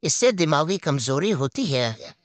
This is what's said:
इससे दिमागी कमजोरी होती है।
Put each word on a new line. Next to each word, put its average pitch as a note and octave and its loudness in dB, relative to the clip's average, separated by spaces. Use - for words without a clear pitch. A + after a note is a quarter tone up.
इससे A#3+ 2
दिमागी E3 2
कमजोरी C#3 0
होती F3+ -2
है। B2 -4